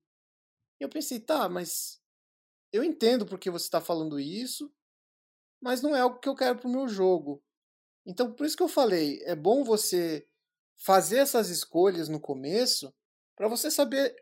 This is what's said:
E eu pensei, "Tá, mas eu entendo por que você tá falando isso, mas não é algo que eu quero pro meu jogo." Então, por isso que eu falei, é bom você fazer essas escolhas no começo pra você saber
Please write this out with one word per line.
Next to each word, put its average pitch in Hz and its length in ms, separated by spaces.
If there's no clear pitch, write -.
E 277 60
eu 269 60
pensei, 302 280
"Tá, 233 300
mas - 520
eu 220 140
entendo 240 420
por 180 120
que 185 120
você 170 200
tá 170 100
falando 160 400
isso, 240 520
mas 254 220
não 294 140
é 254 40
algo 247 200
que - 80
eu 269 80
quero 254 220
pro 247 100
meu 262 180
jogo." 185 560
Então, 220 280
por 285 140
isso 302 100
que - 60
eu 349 60
falei, 180 560
é 175 100
bom 202 300
você 180 640
fazer 190 420
essas 254 300
escolhas 170 600
no 156 120
começo 147 760
pra 202 140
você 240 220
saber 277 520